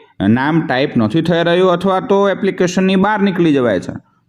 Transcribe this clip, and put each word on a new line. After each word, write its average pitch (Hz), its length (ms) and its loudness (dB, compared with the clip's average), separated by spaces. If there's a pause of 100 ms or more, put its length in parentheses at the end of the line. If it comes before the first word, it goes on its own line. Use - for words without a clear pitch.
(280)
નામ 143 380 2
ટાઈપ 135 300 -2
નથી 117 260 0
થઈ 170 200 0
રહ્યું 175 300 2
અથવા 185 280 0
તો 196 280 0
એપ્લિકેશનની 185 680 -2
બહાર 202 260 0
નીકળી 175 300 0
જવાય 120 280 0
છે, - 120 -12 (360)